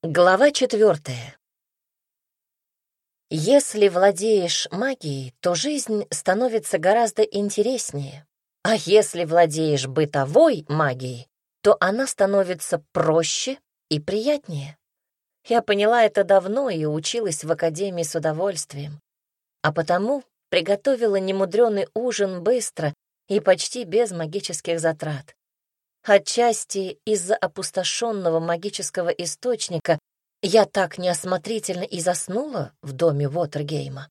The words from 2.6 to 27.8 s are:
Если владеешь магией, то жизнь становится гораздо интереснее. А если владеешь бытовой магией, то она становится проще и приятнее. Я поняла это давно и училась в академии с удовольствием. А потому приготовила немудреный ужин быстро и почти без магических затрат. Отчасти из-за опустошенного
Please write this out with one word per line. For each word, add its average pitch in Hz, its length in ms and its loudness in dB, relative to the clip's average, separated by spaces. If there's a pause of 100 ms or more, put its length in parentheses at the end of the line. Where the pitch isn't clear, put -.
Если 208 600 2
владеешь 185 840 2
магией, 170 680 -6
то 175 140 0
жизнь 226 560 -4
становится 220 680 -2
гораздо 214 440 2
интереснее. 202 1040 -4 (360)
А 214 140 2
если 175 480 4
владеешь 156 600 4
бытовой 151 840 2
магией, 127 600 -2 (340)
то - 180 6
она 214 260 0
становится 190 760 0 (100)
проще 165 680 0 (320)
и 151 100 0
приятнее. 190 760 -4 (680)
Я 233 140 2
поняла 214 420 2
это 202 220 4
давно 196 460 2
и 156 160 -2
училась 160 580 -4
в 160 80 -2
академии 170 500 -2
с 160 120 -6
удовольствием. 151 840 -4 (600)
А 151 100 0
потому 180 540 -2 (240)
приготовила 202 680 0
немудреный 196 760 0
ужин 202 500 -4
быстро 175 520 -2 (340)
и 202 100 0
почти 214 460 0
без 196 280 0
магических 165 680 -6
затрат. 156 540 -4 (680)
Отчасти 202 1000 0
из-за 196 320 0
опустошенного 190 1040 -2